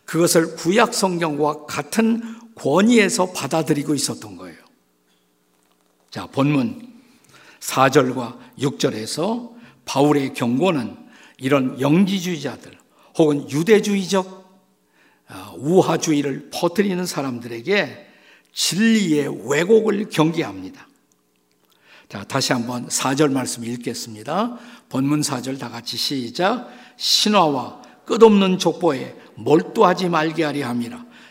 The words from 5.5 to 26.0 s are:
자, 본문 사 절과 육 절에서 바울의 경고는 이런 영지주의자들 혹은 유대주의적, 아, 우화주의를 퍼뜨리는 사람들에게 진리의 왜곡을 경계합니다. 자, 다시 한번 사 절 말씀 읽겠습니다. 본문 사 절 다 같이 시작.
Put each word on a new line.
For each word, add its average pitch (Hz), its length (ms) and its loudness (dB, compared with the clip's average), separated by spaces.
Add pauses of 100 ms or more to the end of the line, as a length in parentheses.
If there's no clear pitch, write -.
자, - 180 -12
본문 135 600 -2 (720)
사 135 300 2
절과 127 500 0 (200)
육 135 200 -4
절에서 147 760 -4 (320)
바울의 139 480 2
경고는 131 640 -2 (400)
이런 127 420 0
영지주의자들 165 1000 0 (400)
혹은 147 320 2
유대주의적, 190 880 0 (880)
아, 104 300 -18
우화주의를 147 920 2
퍼뜨리는 180 540 -2
사람들에게 123 1040 -4 (440)
진리의 156 960 0
왜곡을 180 640 2
경계합니다. 120 800 -2 (1200)
자, 101 140 -14
다시 135 300 -2
한번 123 360 -4
사 - 260 -2
절 147 140 4
말씀 127 340 -4
읽겠습니다. 120 920 -6 (320)
본문 143 320 0
사 135 200 -4
절 131 180 -8
다 123 100 -12
같이 117 280 -10
시작. 151 720 -4 (280)